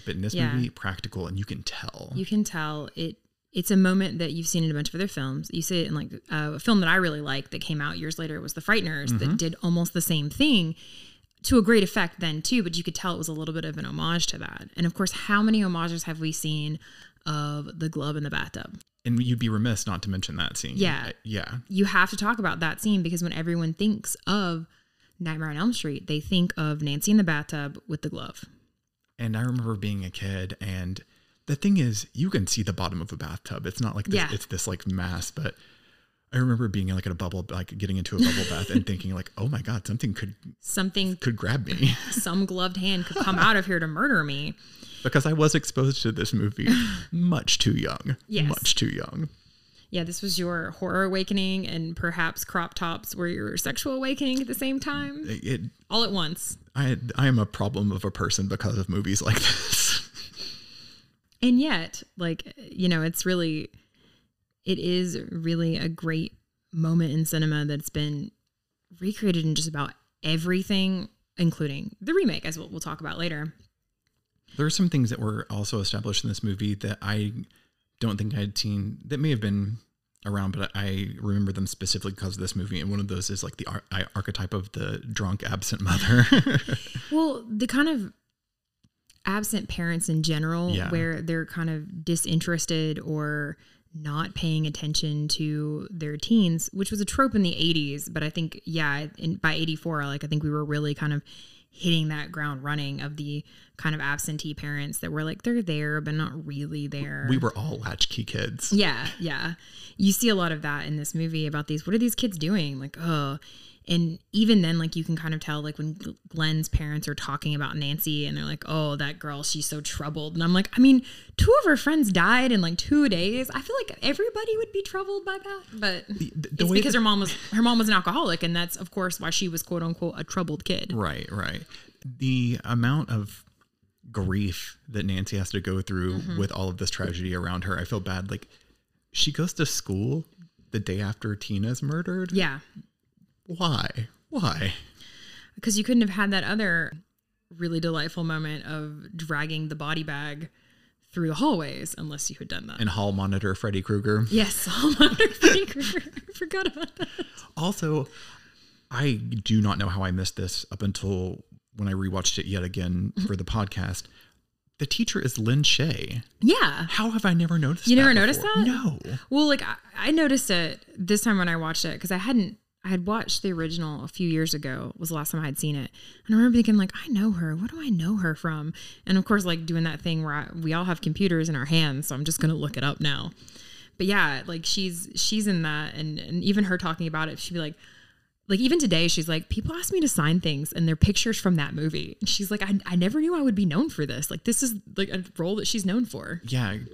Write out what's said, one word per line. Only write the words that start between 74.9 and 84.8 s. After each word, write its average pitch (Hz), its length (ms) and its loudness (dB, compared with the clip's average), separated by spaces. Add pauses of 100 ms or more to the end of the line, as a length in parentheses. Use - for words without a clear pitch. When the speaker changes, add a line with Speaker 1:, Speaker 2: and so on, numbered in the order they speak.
Speaker 1:
that 120 80 -4
were 110 320 -2
also 104 300 -2
established 104 440 -2
in 113 60 -2
this - 120 -6
movie 104 340 0
that 101 260 -4
I 104 300 -2 (680)
don't 110 160 0
think 104 180 -2
I - 60 -2
had 101 160 -4
seen, 101 480 -2
that 147 160 -4
may 156 80 2
have 131 120 2
been 101 360 0 (480)
around, 98 320 -2
but 98 180 -4
I 98 340 -2 (120)
remember 101 320 0
them 98 140 -2
specifically 95 460 -4
because 95 240 -6
of 95 40 -8
this 92 160 -4
movie. 92 240 -4
And 90 100 -2
one 101 100 0
of 101 80 -2
those 95 200 -4
is, 98 160 -4
like, 92 140 -10
the - 80 -8
ar-, 101 160 -6 (100)
I, 95 120 0 (120)
archetype 95 380 -4
of 98 180 -6
the 101 260 -4 (140)